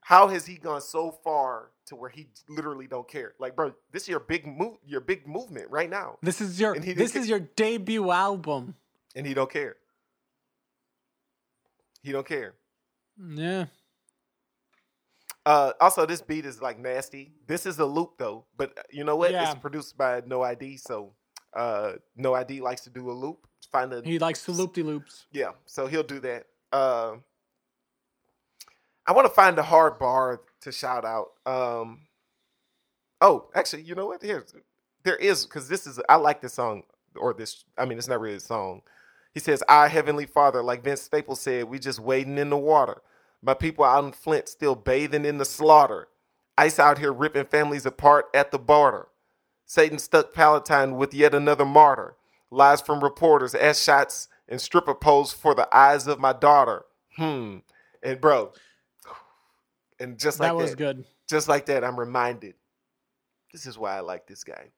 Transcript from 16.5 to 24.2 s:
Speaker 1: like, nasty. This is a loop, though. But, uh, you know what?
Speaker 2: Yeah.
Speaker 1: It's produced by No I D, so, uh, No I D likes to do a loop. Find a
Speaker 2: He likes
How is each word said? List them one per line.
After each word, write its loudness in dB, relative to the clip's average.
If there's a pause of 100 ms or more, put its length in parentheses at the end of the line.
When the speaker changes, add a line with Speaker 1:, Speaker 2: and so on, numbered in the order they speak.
Speaker 1:
like, -10
nasty. -10 (140)
This -6
is -10
a 2
loop, -6
though. -10 (120)
But, -8
uh, -18
you -14
know -2
what? 0
Speaker 2:
Yeah. -2
Speaker 1:
It's -10
produced -14
by -2
No -6
I -4
D, -18
so, -14 (400)
uh, -6 (220)
No -4
I -2
D -14
likes -8
to -20
do -14
a -10
loop. -12 (260)
Find -4
a -10
Speaker 2:
He -6
likes -6